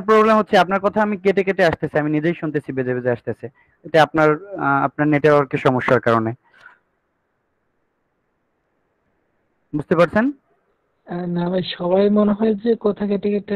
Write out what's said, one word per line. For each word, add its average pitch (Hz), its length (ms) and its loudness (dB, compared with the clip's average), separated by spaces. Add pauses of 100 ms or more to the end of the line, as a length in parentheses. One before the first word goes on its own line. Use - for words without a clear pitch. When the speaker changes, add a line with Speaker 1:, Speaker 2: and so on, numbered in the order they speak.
Speaker 1:
প্রবলেম 220 320 4
হচ্ছে, 214 240 0
আপনার 185 220 -2
কথা 202 220 -2
আমি 208 100 -4
কেটে 190 300 0
কেটে 180 240 0
আসতেছে, 151 300 -6
আমি 151 140 -4
নিজেই 160 260 -2
শুনতেছি 151 360 -6
বেজে 127 200 -2
বেজে 123 180 -2
আসতেছে। 117 300 -10 (400)
এটা 160 120 0 (100)
আপনার, 156 220 2 (340)
আহ, 139 240 0
আপনার 147 260 -4
নেটওয়ার্কের 147 520 2
সমস্যার 127 420 2
কারণে। 113 240 2 (3500)
বুঝতে 151 240 -4
পারছেন? 214 260 2 (800)
Speaker 2:
আহ, 175 200 -10 (100)
না 175 160 -4
ভাই, 185 120 -4 (140)
সবাই 185 320 0
মনে 208 280 2
হয় 220 160 0 (100)
যে 233 80 0 (140)
কথা 208 220 -2
কেটে 202 260 -2
কেটে 202 220 -4